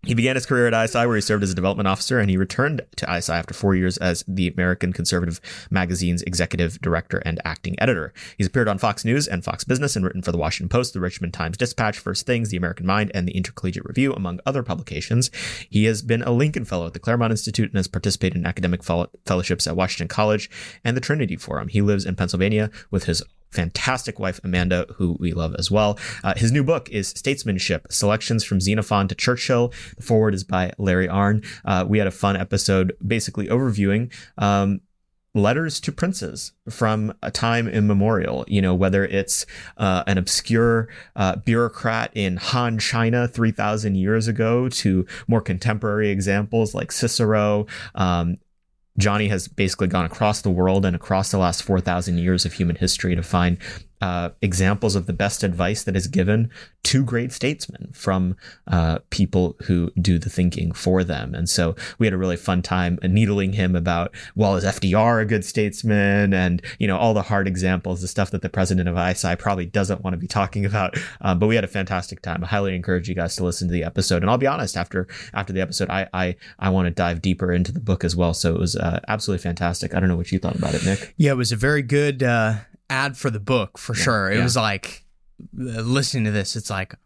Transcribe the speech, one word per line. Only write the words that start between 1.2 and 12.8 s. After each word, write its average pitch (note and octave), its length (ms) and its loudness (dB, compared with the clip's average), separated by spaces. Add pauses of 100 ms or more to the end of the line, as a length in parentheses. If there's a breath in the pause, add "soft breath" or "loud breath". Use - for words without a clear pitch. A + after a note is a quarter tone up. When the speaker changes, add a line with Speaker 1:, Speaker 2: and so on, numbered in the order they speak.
Speaker 1:
served G#2 220 0
as F#2+ 80 0
a F2+ 40 -2
development F#2+ 320 0
officer, F#2+ 320 0
and G2+ 100 2
he F#2 80 4
returned C3 440 0 (140)
to - 140 -8
I F2+ 80 0
S F2 100 -4
I E2 100 0
after - 160 -6
four G2 220 2
years F2+ 220 2
as F2 320 0
the F#2 180 0
American F2+ 460 0
Conservative E2+ 480 -2 (280 loud breath)
Magazine's F2+ 520 0
executive E2+ 600 -2
director E2 440 -2
and E2 180 -4
acting - 360 -6
editor. G2 340 0 (240 loud breath)
He's G2 100 0
appeared A2+ 220 2
on G2 80 0
Fox G#2 260 -2
News C3 240 0
and F2 160 -4
Fox - 220 -6
Business C3 320 0
and F#2+ 80 0
written F#2 160 -4
for F2+ 100 -4
the E2+ 60 -2
Washington E2 320 -2
Post, A#2+ 240 0
the F#2+ 80 -4
Richmond F2 320 -6
Times-Dispatch, G#2+ 680 -4
First - 260 -6
Things, A#2 240 0
The G2 80 -4
American F2 280 -4